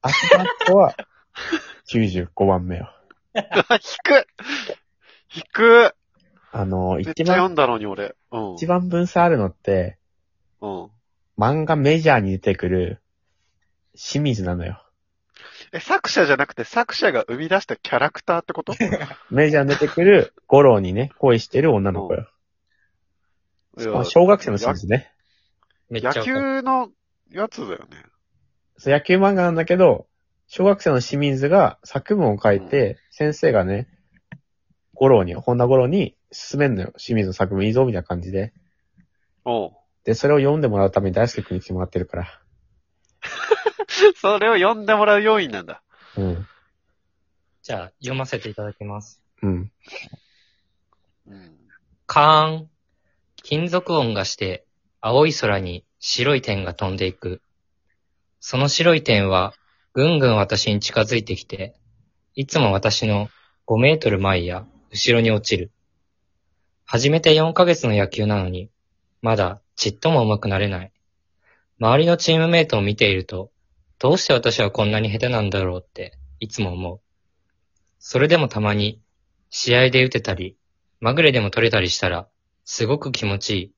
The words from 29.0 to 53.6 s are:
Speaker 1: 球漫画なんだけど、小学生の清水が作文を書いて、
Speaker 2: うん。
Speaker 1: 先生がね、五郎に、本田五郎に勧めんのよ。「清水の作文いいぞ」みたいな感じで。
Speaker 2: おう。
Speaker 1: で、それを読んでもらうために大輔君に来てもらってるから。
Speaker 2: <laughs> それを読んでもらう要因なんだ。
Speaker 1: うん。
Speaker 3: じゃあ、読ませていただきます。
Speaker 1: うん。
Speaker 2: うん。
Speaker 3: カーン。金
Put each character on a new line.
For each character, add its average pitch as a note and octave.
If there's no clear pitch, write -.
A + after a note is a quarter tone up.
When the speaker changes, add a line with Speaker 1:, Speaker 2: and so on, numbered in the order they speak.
Speaker 1:
球 F3+
漫 G3
画 F#3
な F3
ん -
だ D#3+
け F3
ど、 F3
小 -
学 G3+
生 E3+
の B2+
清 C#3+
水 C#3
が E3+
作 G#3
文 C#3
を G2+
書 G#2+
い G2
て、 A2
Speaker 2:
う -
ん。 -
Speaker 1:
先 D3+
生 D3+
が G2
ね、 G2+
五 C3
郎 G#2+
に、 F2
本 A#2+
田 A#2+
五 C3
郎 B2+
に E3+
勧 -
め C#3+
ん B2+
の F#2
よ。 -
「清 -
水 G2+
の F#2
作 F#2+
文 G2
い A2
い -
ぞ」 C3
み A#2+
た F2+
い -
な -
感 F2
じ F#2
で。 G2
Speaker 2:
お A2+
う。 -
Speaker 1:
で、 A2+
そ C#3
れ D3
を D3
読 C#3
ん D#3
で C3+
も G#2
ら G2
う F#2+
た G2
め G2
に F2+
大 A2+
輔 -
君 -
に F2+
来 -
て F#2
も F#2
ら F2+
っ -
て -
る F2+
か -
ら。 -
Speaker 2:
<laughs> -
そ G#3
れ G#3+
を A3+
読 G#3+
ん G3+
で G#3+
も G#3
ら G#3
う G#3
要 G#3+
因 D3+
な G2
ん E2+
だ。 E2
Speaker 1:
う G2
ん。 F2+
Speaker 3:
じ -
ゃ F#2
あ、 F#2
読 C3
ま C3
せ A#2+
て G2+
い G#2
た G#2+
だ G#2
き -
ま G#2
す。 -
Speaker 1:
う G#2
ん。 F#2
Speaker 2:
う G3+
ん。 F3
Speaker 3:
カ D#3
ー D#3+
ン。 D#3
金 D#3+